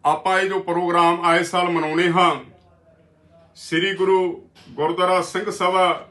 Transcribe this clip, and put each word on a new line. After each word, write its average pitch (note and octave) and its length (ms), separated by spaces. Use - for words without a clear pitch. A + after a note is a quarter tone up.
ਆਪਾਂ F#3 360
ਇਹ F#3+ 100
ਜੋ F#3+ 100
ਪ੍ਰੋਗਰਾਮ E3+ 640
ਆਏ E3+ 180
ਸਾਲ F3+ 260
ਮਨਾਉਂਦੇ E3 420
ਹਾਂ, E3+ 240
ਸ੍ਰੀ F#3 380
ਗੁਰੂ F#3+ 260
ਗੁਰਦੁਆਰਾ F3 520
ਸਿੰਘ G3 300
ਸਭਾ F#3 600